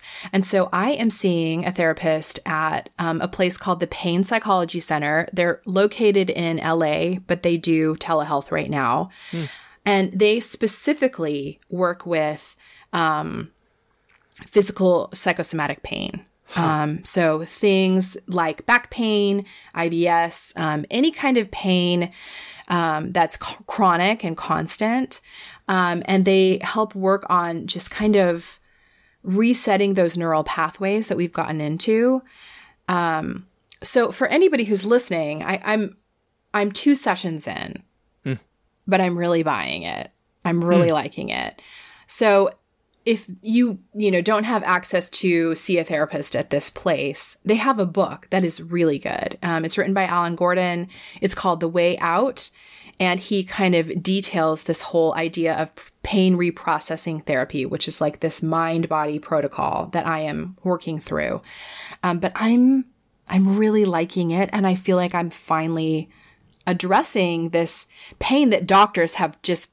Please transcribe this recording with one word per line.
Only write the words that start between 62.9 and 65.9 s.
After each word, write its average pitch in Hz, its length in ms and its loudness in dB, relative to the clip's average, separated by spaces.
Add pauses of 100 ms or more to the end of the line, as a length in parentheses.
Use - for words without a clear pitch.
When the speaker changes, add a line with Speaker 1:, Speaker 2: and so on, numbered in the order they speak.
Speaker 1:
I'm 190 300 4
really 214 280 4
liking 175 460 0
it. 190 220 0
And 202 120 0
I 185 100 2
feel 185 220 0
like 175 160 0
I'm 175 160 -2
finally 160 800 -2 (580)